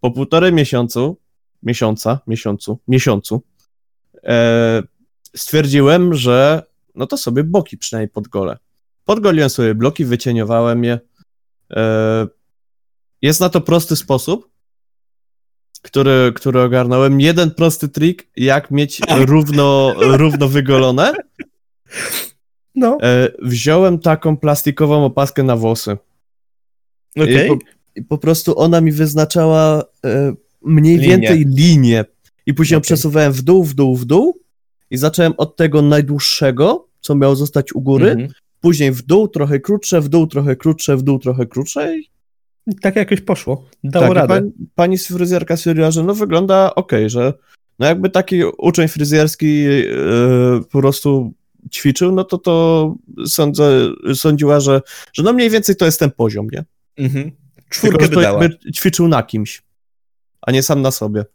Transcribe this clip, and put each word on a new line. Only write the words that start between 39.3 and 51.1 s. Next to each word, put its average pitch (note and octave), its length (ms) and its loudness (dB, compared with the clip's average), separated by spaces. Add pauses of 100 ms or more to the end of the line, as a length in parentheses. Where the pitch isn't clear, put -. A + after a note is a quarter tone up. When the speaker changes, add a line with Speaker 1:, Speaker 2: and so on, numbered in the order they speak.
Speaker 1:
krótsze, G3 400 -2
w D3 80 -4
dół, D#3+ 180 2
trochę C#3+ 300 -2
krótsze, D#3 400 -2
w C3 60 -2
dół, C3+ 160 0
trochę B2+ 280 -4
krótsze D4 520 -6
i D4+ 100 -14 (580)
Speaker 3:
I G#3 80 -6
tak G3 220 -4
jakoś G3 240 -2
poszło. - 440 -6 (200)
Dało C#3 220 0
Speaker 1:
Tak, F#3 60 2
i - 20 2
Speaker 3:
radę. D#3 140 2
Speaker 1:
pań-, G3 220 0 (240)
pani F3+ 240 0
fryzjerka F3 580 -4
stwierdziła, D#3+ 340 0
że D#3+ 140 -2
no, G3 100 0
wygląda F#3+ 600 0
okej, A2 360 -2
że B2 220 -2 (460)
no, C3+ 80 0
jakby F#3 240 0
taki F#3 320 0 (160)
uczeń E3 300 0
fryzjerski, D3+ 760 0
e, B2 960 2 (120)
po C#3 80 0
prostu C3+ 520 -2 (400)